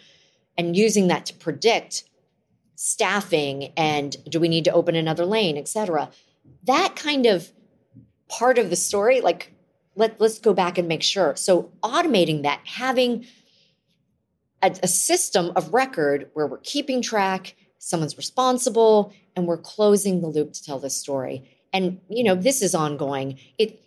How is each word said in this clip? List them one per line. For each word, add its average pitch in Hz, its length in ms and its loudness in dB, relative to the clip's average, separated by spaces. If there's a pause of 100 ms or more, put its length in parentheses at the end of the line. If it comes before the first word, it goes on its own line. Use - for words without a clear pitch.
(580)
and 170 180 0
using 208 320 4
that 160 180 0
to - 100 -12
predict 170 680 -2 (720)
staffing 156 1000 -2
and 151 480 0
do 156 140 -2
we 170 80 2
need 165 180 2
to 175 80 2
open 170 220 2
another 160 300 0
lane, 190 320 0
et 139 120 -10
cetera. 202 400 -2 (540)
That 311 340 0
kind 285 280 -2
of 185 260 0 (760)
part 240 300 2
of 214 120 0
the 170 60 -2
story, 214 460 0
like, - 320 -2 (420)
let, 220 260 0
let's 220 180 0
go 208 140 2
back 175 240 0
and 175 100 0
make 160 160 -2
sure. 170 320 0
So - 360 2 (100)
automating 214 600 0
that, 143 200 -2
having 247 600 0 (1400)
a, 185 220 2
a 185 40 0
system 185 680 0
of 160 180 -4
record 156 600 0
where 151 140 -2
we're 127 120 -8
keeping 277 420 -4
track, 190 540 -2 (240)
someone's 160 380 -4
responsible, 226 960 2 (220)
and 180 120 -2
we're 170 100 -2
closing 202 640 2
the 165 60 -4
loop 151 260 -2
to - 100 -14
tell 143 160 -8
this 135 160 -6
story. 135 540 -6 (240)
And, 185 260 -2 (100)
you 233 140 -2
know, 190 120 4
this 208 260 0
is 180 120 0
ongoing. 139 640 -4 (180)
It, 220 300 -2